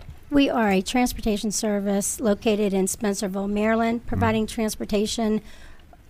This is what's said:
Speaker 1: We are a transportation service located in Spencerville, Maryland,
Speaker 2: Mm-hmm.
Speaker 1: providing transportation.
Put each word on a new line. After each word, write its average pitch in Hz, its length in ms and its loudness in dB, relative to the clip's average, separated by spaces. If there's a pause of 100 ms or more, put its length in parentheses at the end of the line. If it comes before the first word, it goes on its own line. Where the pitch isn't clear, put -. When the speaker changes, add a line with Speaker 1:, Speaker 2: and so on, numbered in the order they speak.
(300)
Speaker 1:
We 277 220 4
are 226 180 2
a 196 140 4
transportation 226 680 0
service 202 680 0
located 208 560 2
in 190 100 2
Spencerville, 196 640 -2
Maryland, 226 520 2
Speaker 2:
Mm-hmm. - 80 -16
Speaker 1:
providing 220 360 2
transportation. 214 960 -2 (680)